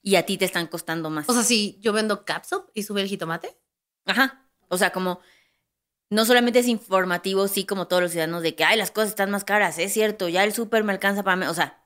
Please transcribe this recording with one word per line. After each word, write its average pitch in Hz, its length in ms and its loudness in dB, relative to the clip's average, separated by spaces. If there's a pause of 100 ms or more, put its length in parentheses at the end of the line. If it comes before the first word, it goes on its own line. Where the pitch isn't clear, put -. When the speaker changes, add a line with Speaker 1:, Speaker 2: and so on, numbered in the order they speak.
Speaker 1:
y 196 140 2
a 175 100 4
ti 190 120 -2
te 190 80 2
están 175 200 -4
costando 165 460 -8
más. 151 180 -4
Speaker 2:
O 247 40 2
sea, 233 100 2
si 208 380 0
yo 220 120 0
vendo 214 320 -2
catsup 254 480 -6
y 220 100 -6
sube 202 180 -4
el 196 80 -4
jitomate. 180 460 -8 (500)
Speaker 1:
Ajá. 240 420 0 (220)
O 180 100 -2
sea, 185 120 2
como 185 280 -2 (920)
no 214 160 2
solamente 240 340 4
es 240 80 2
informativo, 190 800 0
sí, 196 180 -2
como 190 220 -4
todos 180 140 2
los 175 100 0
ciudadanos, 165 320 -2
de 160 120 -2
que, 160 100 0
"Ay, 196 120 6
las 208 140 -2
cosas 214 180 0
están 196 220 -2
más 202 140 -4
caras, 196 340 2
es 196 140 -2
cierto, 214 340 0
ya 180 160 2
el 214 100 2
súper 226 300 0
me 214 80 -2
alcanza 196 320 0
para 190 140 2
me-", 185 100 -2
o 160 60 -2
sea, 160 320 -4